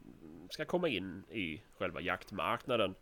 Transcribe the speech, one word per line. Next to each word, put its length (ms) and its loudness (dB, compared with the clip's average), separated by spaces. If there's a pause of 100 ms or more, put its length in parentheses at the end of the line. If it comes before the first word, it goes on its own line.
(500)
ska 140 -6
komma 240 2
in 420 0
i 320 -2 (160)
själva 220 0
jaktmarknaden. 1000 2